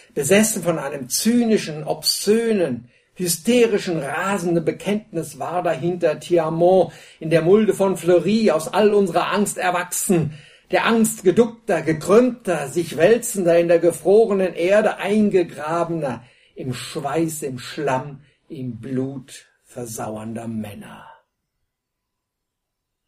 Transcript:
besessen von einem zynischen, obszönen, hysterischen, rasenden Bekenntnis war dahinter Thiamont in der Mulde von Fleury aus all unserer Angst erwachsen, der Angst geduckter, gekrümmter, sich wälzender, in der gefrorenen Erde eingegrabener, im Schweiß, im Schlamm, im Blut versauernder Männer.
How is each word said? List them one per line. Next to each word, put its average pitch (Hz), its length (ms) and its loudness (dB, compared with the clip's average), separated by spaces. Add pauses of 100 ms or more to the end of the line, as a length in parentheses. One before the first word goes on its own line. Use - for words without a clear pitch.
(140)
besessen 196 500 2
von 165 160 -2
einem 139 300 -10
zynischen, 208 720 0
obszönen, 165 1080 -2 (260)
hysterischen, 190 840 0
rasenden 170 640 -2
Bekenntnis 165 760 -4
war 160 260 -6
dahinter 170 560 -2
Thiamont 165 720 2 (260)
in 160 100 -8
der 160 120 4
Mulde 208 320 4
von 190 240 0
Fleury 175 540 2
aus 156 220 -2
all 208 200 4
unserer 170 400 0
Angst 196 240 -2
erwachsen, 175 800 -2 (360)
der 185 160 0
Angst 220 360 0
geduckter, 185 600 2
gekrümmter, 165 840 2
sich 165 300 -4
wälzender, 180 640 2
in 170 80 2
der 170 100 6
gefrorenen 185 800 2
Erde 190 420 2
eingegrabener, 165 1300 -2 (320)
im 131 180 -8
Schweiß, 156 680 -6
im 131 160 -10
Schlamm, 143 600 -6 (280)
im 127 280 -10
Blut 135 680 -8 (180)
versauernder 113 840 -12
Männer. 107 580 -12 (2000)